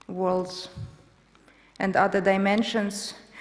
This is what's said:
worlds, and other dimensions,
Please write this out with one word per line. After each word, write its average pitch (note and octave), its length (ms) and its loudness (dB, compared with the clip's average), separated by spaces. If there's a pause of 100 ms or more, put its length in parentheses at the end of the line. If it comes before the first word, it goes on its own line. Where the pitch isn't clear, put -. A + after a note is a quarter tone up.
worlds, F#3 640 -2 (1080)
and G3 160 0
other G3 240 4
dimensions, G3+ 920 0 (280)